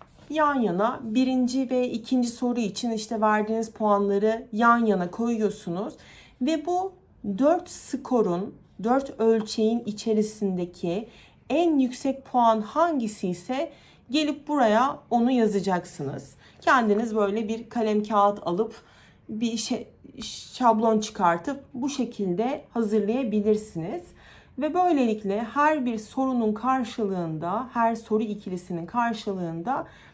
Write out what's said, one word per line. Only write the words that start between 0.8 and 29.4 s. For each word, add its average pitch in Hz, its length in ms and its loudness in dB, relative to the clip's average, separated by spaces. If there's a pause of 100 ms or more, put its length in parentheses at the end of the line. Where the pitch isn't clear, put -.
birinci 254 680 0
ve 247 200 0
ikinci 247 380 0
soru 240 320 -2
için 226 300 -4
işte 220 300 -4
verdiğiniz 214 500 2
puanları 202 840 2
yan 233 340 4
yana 180 240 2
koyuyorsunuz. 214 840 -2 (460)
Ve 302 260 0
bu 370 260 -2 (460)
dört 320 300 4
skorun, 208 840 -2 (300)
dört 262 360 0
ölçeğin 226 680 2
içerisindeki 202 1200 -2 (420)
en 311 280 2
yüksek 269 460 -2
puan 226 360 4
hangisi 240 680 0
ise 254 440 -4 (380)
gelip 294 380 -2
buraya 262 500 4 (120)
onu 240 200 4
yazacaksınız. 190 1040 0 (260)
Kendiniz 226 560 2
böyle 208 320 0
bir 226 200 -6
kalem 214 340 0
kağıt 208 440 2
alıp 190 360 -2 (460)
bir 226 280 -4
şey, - 320 -4 (640)
şablon 220 480 4
çıkartıp 190 640 0 (100)
bu 262 140 -4
şekilde 226 840 -4
hazırlayabilirsiniz. 214 1300 0 (560)
Ve 294 160 -2
böylelikle 233 680 2 (120)
her 294 320 2
bir 226 120 -2
sorunun 240 560 -2
karşılığında, 196 1200 -2
her 233 220 2
soru 220 280 -2
ikilisinin 185 640 -6
karşılığında 208 1000 -4 (280)